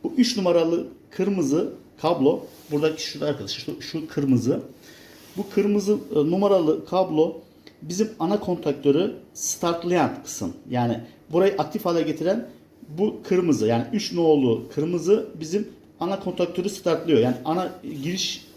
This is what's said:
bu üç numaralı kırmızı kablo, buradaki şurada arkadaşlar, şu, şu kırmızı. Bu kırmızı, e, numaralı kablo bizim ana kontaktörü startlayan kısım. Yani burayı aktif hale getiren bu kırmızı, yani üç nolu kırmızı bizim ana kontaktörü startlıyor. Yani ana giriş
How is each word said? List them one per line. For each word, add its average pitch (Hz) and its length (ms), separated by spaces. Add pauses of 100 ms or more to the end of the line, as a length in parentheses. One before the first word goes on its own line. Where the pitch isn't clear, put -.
bu - 140
üç - 200
numaralı 170 500 (220)
kırmızı 185 640 (280)
kablo, 151 420 (280)
buradaki 156 320
şurada 147 260
arkadaşlar, - 340
şu, - 180
şu 156 260
kırmızı. 135 520 (800)
Bu 196 120
kırmızı, 208 480 (180)
e, - 0
numaralı 165 680
kablo 165 560 (400)
bizim 180 280 (100)
ana 190 200
kontaktörü 160 760 (200)
startlayan 170 920
kısım. - 300 (160)
Yani 120 300 (320)
burayı 190 260
aktif - 280
hale 170 160
getiren 165 460 (500)
bu 202 260
kırmızı, 160 440
yani 117 160 (100)
üç 208 200
nolu 143 500 (120)
kırmızı 170 520 (120)
bizim 175 280 (320)
ana 190 200
kontaktörü 180 500
startlıyor. 160 500
Yani 123 160 (100)
ana 170 260 (320)
giriş 180 420 (120)